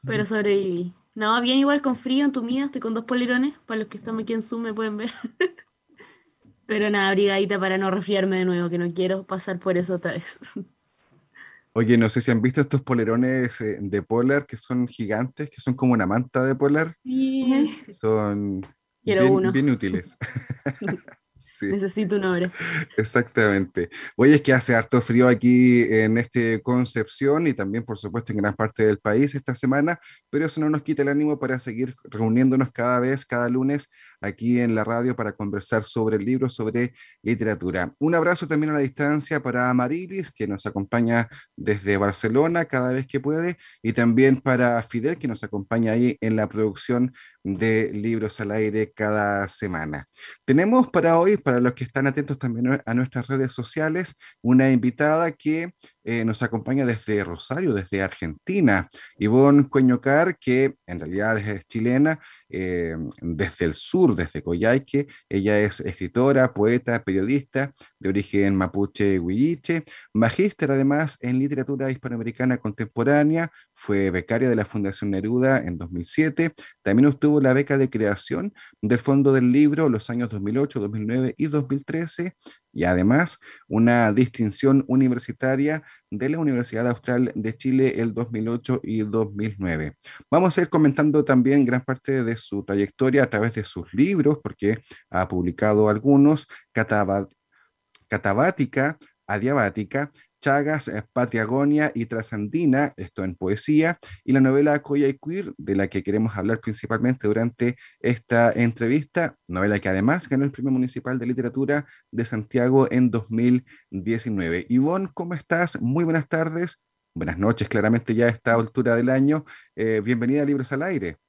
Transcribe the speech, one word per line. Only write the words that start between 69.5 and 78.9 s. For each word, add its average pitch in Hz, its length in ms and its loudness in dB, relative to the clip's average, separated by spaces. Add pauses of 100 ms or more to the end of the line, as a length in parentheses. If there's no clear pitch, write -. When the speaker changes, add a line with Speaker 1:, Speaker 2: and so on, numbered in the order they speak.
Speaker 2:
magíster 135 560 0
además 139 500 0
en 123 180 -2
literatura 135 520 -4
hispanoamericana 123 640 -4
contemporánea, 147 960 0 (240)
fue 98 360 0
becaria 113 380 0
de 120 80 2
la 107 80 0
Fundación 101 460 -6
Neruda 123 480 2
en 87 180 -6
dos 85 140 -10
mil 85 160 -8
siete, 156 480 0 (280)
también 113 240 4
obtuvo 147 340 2
la 135 120 4
beca 139 240 2
de 131 140 2
creación 110 640 -2 (260)
del 123 180 2